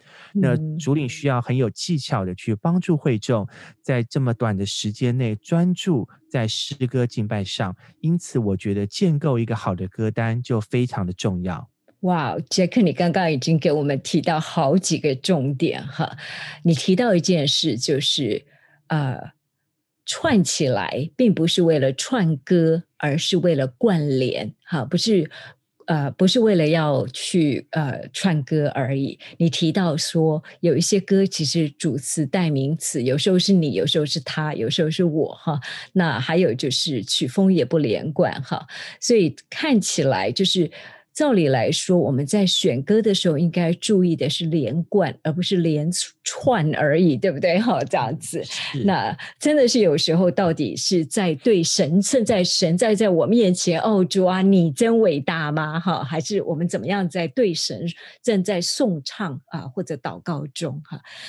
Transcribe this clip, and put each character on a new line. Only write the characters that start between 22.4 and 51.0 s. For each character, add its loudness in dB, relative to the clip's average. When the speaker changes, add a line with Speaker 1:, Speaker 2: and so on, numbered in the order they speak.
Speaker 1:
而 -2
是 0
为 2
了 0
关 0
联 -4
哈， -4
不 -2
是， 2
呃， 0
不 0
是 2
为 4
了 4
要 2
去， -2
呃， -4
串 0
歌 0
而 -2
已。 -4
你 2
提 0
到 0
说 0
有 2
一 2
些 2
歌 2
其 -4
实 0
主 -4
词、 -4
代 0
名 0
词， -6
有 0
时 0
候 4
是 2
你， 4
有 0
时 0
候 0
是 -4
他， -6
有 -4
时 0
候 0
是 0
我 0
哈。 -4
那 0
还 -2
有 2
就 -4
是 -4
曲 -4
风 2
也 2
不 0
连 -2
贯 0
哈。 -8
所 2
以 2
看 2
起 -2
来 0
就 -2
是 0
照 0
理 4
来 2
说， 2
我 2
们 0
在 2
选 0
歌 2
的 2
时 0
候 2
应 2
该 2
注 2
意 2
的 -2
是 -4
连 0
贯， 0
而 0
不 -2
是 0
连 0
串 0
而 2
已， 4
对 0
不 -8
对？ 2
哈， 0
这 -2
样 -4
子。 -8
Speaker 2:
是。 -6
Speaker 1:
那 0
真 2
的 6
是 4
有 4
时 2
候 4
到 2
底 -4
是 0